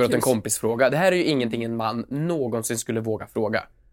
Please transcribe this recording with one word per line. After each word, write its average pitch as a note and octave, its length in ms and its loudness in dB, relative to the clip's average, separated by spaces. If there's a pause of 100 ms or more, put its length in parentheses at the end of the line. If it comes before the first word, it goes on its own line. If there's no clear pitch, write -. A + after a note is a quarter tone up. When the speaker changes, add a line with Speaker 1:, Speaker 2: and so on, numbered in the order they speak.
Speaker 1:
litet B2 80 6
Speaker 2:
åt B2+ 40 0
en B2+ 40 4
Speaker 1:
hus. A#2 60 0
Speaker 2:
kompisfråga. A#2 680 2
Det C#3 80 2
här F#3 140 4
är F3+ 40 4
ju F3 80 2
ingenting B2 400 0
en A#2 120 -4
man A2+ 340 -2
någonsin C3 680 -2
skulle A2+ 220 -4
våga A2 280 -4
fråga. G#2+ 360 -2 (300)